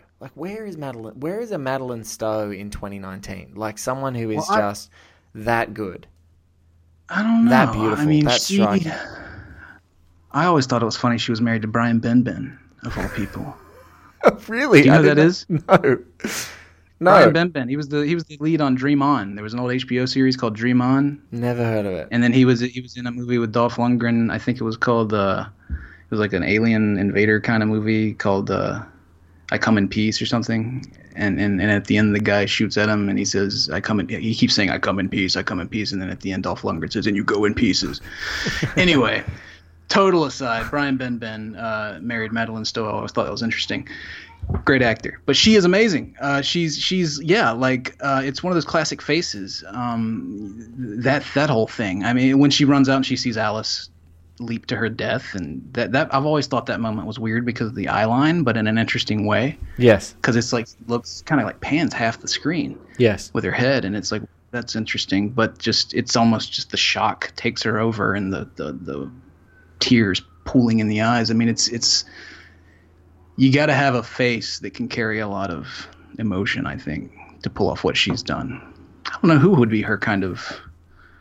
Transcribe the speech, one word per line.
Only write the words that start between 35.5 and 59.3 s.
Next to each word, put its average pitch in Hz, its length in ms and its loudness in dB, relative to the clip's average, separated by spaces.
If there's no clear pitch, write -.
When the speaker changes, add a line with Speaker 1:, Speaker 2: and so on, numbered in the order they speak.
Speaker 2:
in 87 80 -6
peace." 107 240 -6
And 95 100 -4
then 92 80 -6
at 92 120 -10
the 98 100 -6
end, 92 120 -4
Dolph 87 180 -4
Lundgren 85 320 -4
says, 101 120 -2
"And 104 120 0
you 98 80 -2
go 104 180 2
in 101 100 2
pieces." 92 460 0
<laughs> - 380 -4
Anyway, 135 440 2
total 185 340 4
aside, 120 460 -4
Brian 139 280 0
Benben, 110 640 -8
uh, 107 380 -6
married 110 320 -6
Madeline 113 320 -4
Stowe. 110 220 -4
I 107 60 -4
always 107 200 -6
thought 113 140 0
that 73 60 -4
was 104 120 -6
interesting. - 460 -4
Great 135 180 4
actor. - 440 -2
But - 100 2
she 220 200 6
is 190 100 6
amazing. 185 560 2
Uh, 139 200 0
she's, 160 360 -2
she's, 175 440 -2
yeah, 165 300 2
like, 127 480 -2
uh, 135 240 -2
it's 135 180 -6
one 180 100 -2
of 180 40 0
those 156 100 0
classic 151 360 -2
faces. 147 680 -4
Um, 110 880 -6
that, 135 200 0
that 147 140 2
whole 113 180 2
thing. 101 380 -4
I 120 80 2
mean, 131 260 4
when 143 120 8
she 147 140 2
runs 135 240 4
out 135 60 4
and 131 100 0
she 131 120 -2
sees 117 200 -4
Alice 107 520 -4
leap 117 260 -8
to 123 120 -4
her 110 120 -2
death, 113 460 -4
and 76 260 -8
that, 113 180 -2
that, 151 220 0
I've 139 120 0
always 151 220 0
thought 120 180 -2
that 117 140 -4
moment 107 280 -4
was 107 120 -8
weird 113 260 -2
because 117 220 -2
of 110 80 -8
the 98 140 -4
eye 104 160 2
line, 147 360 2
but 117 160 2
in 107 80 0
an 110 140 2
interesting 107 480 -2
way. 110 320 0